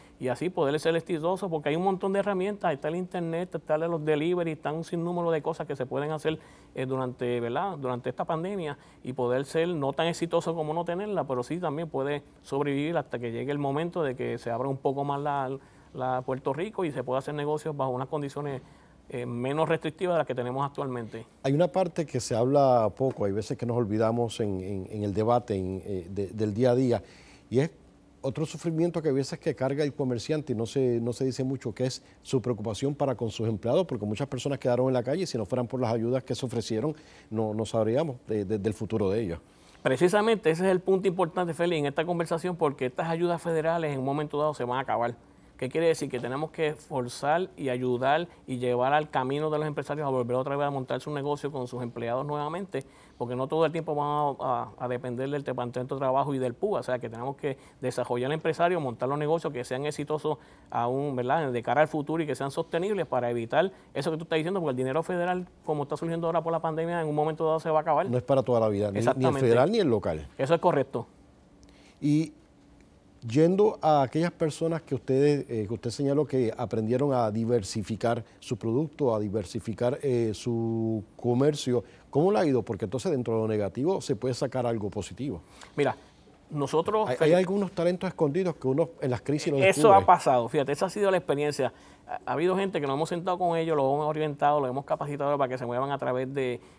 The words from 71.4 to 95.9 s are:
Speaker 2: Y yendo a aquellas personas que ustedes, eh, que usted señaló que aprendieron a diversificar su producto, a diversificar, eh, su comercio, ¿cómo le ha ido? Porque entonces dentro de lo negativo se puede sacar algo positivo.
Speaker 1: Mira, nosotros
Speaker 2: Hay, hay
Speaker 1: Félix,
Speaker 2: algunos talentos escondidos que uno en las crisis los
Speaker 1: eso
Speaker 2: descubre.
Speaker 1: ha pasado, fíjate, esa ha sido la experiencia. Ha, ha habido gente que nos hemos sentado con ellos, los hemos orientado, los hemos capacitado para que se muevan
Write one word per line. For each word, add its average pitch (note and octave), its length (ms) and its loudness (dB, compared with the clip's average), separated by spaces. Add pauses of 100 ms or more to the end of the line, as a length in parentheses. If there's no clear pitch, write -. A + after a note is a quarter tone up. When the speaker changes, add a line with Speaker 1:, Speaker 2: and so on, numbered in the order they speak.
Speaker 2:
Y D3+ 320 2 (960)
yendo E3+ 540 6
a D3+ 180 6
aquellas D#3+ 300 2
personas E3 500 -2
que - 140 -6
ustedes, C#3 560 4
eh, G#2+ 180 -2
que A2+ 60 -4
usted A2+ 160 -4
señaló C#3+ 340 0
que B2 320 2
aprendieron B2 560 0
a A#2 180 2
diversificar A2+ 920 0 (140)
su - 180 -6
producto, B2 580 0
a G#2+ 60 0
diversificar, G#2+ 800 -2
eh, A#2+ 320 2
su A2+ 720 -2 (120)
comercio, B2 680 2 (240)
¿cómo E3+ 240 4
le G#3+ 60 4
ha F#3 80 4
ido? B2+ 160 4
Porque G#2+ 240 -4
entonces C3 260 -2
dentro A#2+ 220 0
de A2 60 2
lo A2 60 0
negativo A2 540 0
se C3 160 -2
puede B2+ 160 -2
sacar B2 320 -2
algo A2+ 240 0
positivo. F#2+ 540 -8 (340)
Speaker 1:
Mira, C3+ 180 2 (540)
nosotros E3 640 0
Speaker 2:
Hay, - 20 2
hay B2 60 -2
Speaker 1:
Félix, D#3+ 220 6
Speaker 2:
algunos F#3+ 320 0
talentos F3+ 360 0
escondidos E3 480 0
que B2+ 120 -4
uno D3 200 2 (140)
en C#3 80 0
las A#2+ 100 -2
crisis D3+ 320 0
los C#3 80 2
Speaker 1:
eso F#3+ 280 8
Speaker 2:
descubre. G3 100 12
Speaker 1:
ha F#3+ 80 4
pasado, C3 420 6
fíjate, C#3+ 240 2
esa F#3+ 140 0
ha F3 40 0
sido G3 200 2
la F#3 80 6
experiencia. C#3+ 560 0 (340)
Ha, - 160 -8
ha - 80 -4
habido F3 240 2
gente F#3+ 240 -2
que C#3+ 60 -2
nos C3+ 100 0
hemos D#3+ 140 -2
sentado F3+ 260 -2
con E3+ 220 0
ellos, E3 180 0
los C3+ 80 4
hemos D3 220 2
orientado, D3+ 540 2
los B2+ 100 0
hemos C3+ 160 -4
capacitado D3 500 -2
para C3+ 140 2
que B2+ 80 -4
se B2 80 -6
muevan B2+ 240 -2